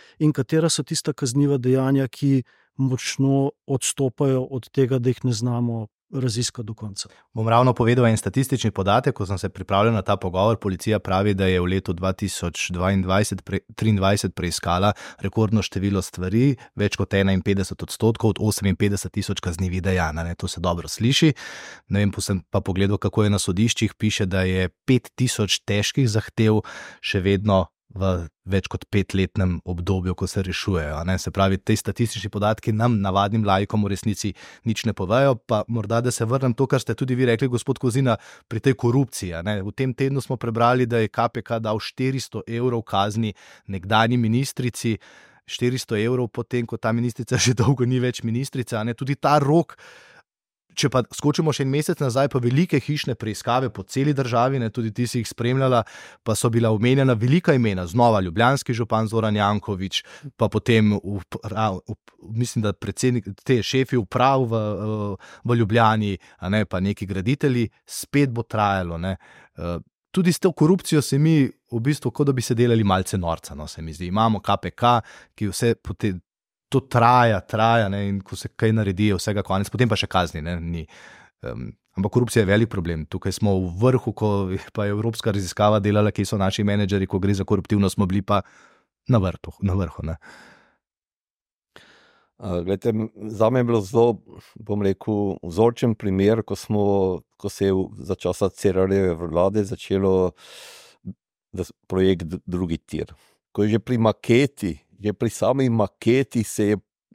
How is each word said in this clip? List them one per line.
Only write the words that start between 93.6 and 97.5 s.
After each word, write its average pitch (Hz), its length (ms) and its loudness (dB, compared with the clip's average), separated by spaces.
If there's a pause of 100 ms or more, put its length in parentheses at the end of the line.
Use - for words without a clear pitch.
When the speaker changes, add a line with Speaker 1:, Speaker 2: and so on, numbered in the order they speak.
Speaker 3:
je 117 80 0
bilo 117 160 2
zelo, 113 540 2 (180)
bom 104 240 -4
rekel, 101 540 0 (100)
vzorčen 113 480 2
primer, 104 480 2
ko 101 160 -6
smo, 104 280 -2 (520)
ko - 160 -8